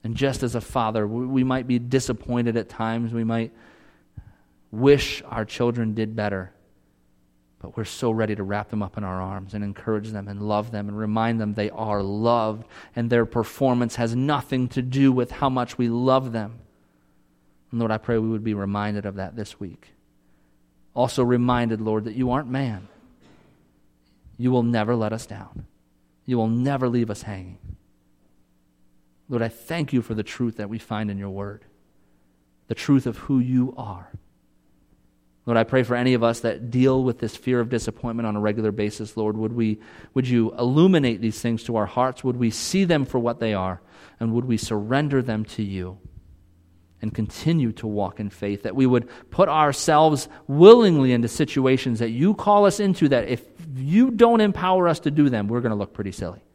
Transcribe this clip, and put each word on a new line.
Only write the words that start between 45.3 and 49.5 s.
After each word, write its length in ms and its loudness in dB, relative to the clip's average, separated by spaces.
to 180 -8
you 340 -8
and 100 -6
continue 640 -2
to 140 -8
walk 320 -4
in 100 -6
faith? 320 -6
That 140 -6
we 100 4
would 240 2
put 180 2
ourselves 800 2